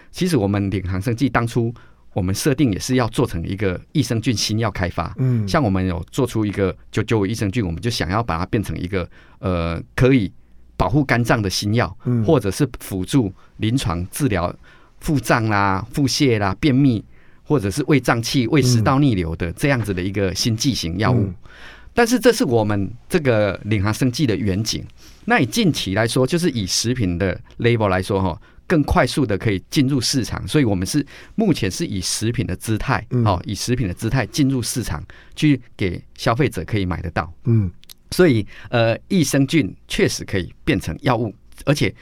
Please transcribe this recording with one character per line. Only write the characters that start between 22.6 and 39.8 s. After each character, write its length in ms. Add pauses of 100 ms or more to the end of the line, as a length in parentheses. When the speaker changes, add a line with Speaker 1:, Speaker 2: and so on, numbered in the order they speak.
Speaker 1:
们 260 (160)
这 140
个 440
领 180
航 100
生 180
技 160
的 80
远 300
景。 180 (440)
那 120
以 60
近 260
期 240
来 140
说， 180
就 120
是 100
以 180
食 280
品 240
的 200 (200)
label 300
来 140
说 180
哈， 200 (260)
更 160
快 240
速 200
的 100
可 160
以 160
进 180
入 140
市 240
场， 240
所 100
以 60
我 100
们 120
是， 200 (280)
目 180
前 180
是 140
以 160
食 320
品 140
的 100
姿 220
态， 320
Speaker 2:
嗯。 160
Speaker 1:
哦， 180
以 100
食 220
品 100
的 60
姿 160
态 180
进 220
入 140
市 200
场， 220 (320)
去 240 (160)
给 260 (140)
消 180
费 140
者 160
可 140
以 80
买 160
得 80
到。 200 (140)
Speaker 2:
嗯。 260 (400)
Speaker 1:
所 160
以， 200 (240)
呃， 280 (100)
益 140
生 240
菌 280 (120)